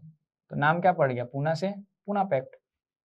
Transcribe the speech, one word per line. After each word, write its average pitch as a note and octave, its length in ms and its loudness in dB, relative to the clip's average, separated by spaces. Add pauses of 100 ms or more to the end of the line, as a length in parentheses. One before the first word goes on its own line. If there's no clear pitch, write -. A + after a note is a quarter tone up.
(520)
तो - 40 -8
नाम D#3 260 2
क्या F#3 120 6
पड़ D3+ 180 2
गया, A#2+ 140 -4
पूना C#3+ 280 -2
से F#3 200 -4 (320)
पूना F#3+ 200 -2
पैक्ट। D#3+ 300 -4 (500)